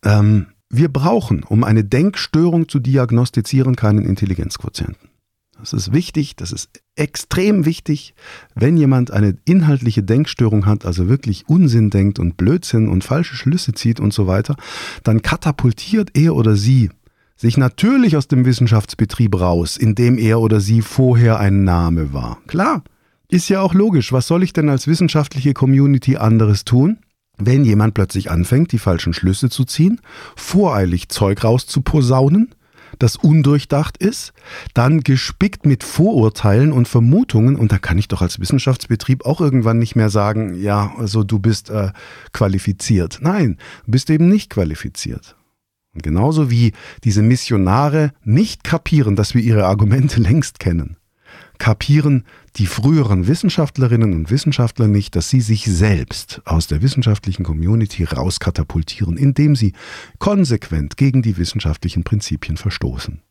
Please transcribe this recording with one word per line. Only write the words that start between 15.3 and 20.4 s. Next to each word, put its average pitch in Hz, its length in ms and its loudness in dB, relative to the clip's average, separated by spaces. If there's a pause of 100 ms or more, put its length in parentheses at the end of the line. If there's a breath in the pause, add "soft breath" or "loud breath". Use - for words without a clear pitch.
er 160 180 4
oder 110 200 2
sie 113 340 2 (460)
sich 117 220 0
natürlich 196 600 2
aus 139 100 -2
dem 127 180 2
Wissenschaftsbetrieb 110 920 0
raus, 87 380 0
in 110 180 0
dem 120 220 2
er 110 220 2